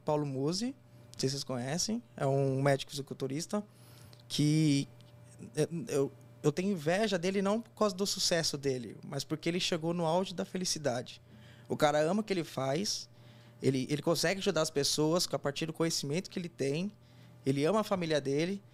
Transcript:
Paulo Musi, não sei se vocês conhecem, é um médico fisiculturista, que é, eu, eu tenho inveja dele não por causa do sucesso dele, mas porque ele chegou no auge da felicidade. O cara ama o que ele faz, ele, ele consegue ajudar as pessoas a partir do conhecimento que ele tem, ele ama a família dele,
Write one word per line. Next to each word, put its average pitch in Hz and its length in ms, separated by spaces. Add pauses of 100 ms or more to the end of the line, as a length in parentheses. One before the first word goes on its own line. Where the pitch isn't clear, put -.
Paulo 151 220
Musi, 147 400 (460)
não - 60
sei 135 100
se 135 60
vocês 139 100
conhecem, 143 580 (140)
é 147 100
um 135 340
médico 139 300
fisiculturista, 143 720 (640)
que 151 600 (680)
é, 147 120 (200)
eu, 139 220 (320)
eu 147 100
tenho 190 200
inveja 185 460
dele 190 240
não 208 180
por - 120
causa 208 220
do 196 120
sucesso 165 520
dele, 127 380 (100)
mas 143 180
porque 160 240
ele 175 120
chegou 170 340
no 175 100
auge 180 300
da 190 100
felicidade. 143 800 (460)
O 127 80
cara 151 240
ama 180 200
o 214 40
que - 80
ele 170 120
faz, 139 640 (540)
ele, 131 260
ele - 140
consegue 170 380
ajudar 170 220
as 156 80
pessoas 156 600
a 139 80
partir 143 280
do 160 60
conhecimento 160 560
que - 100
ele 170 100
tem, 147 420 (560)
ele 139 180
ama 202 160
a 202 40
família 165 360
dele, 156 400 (140)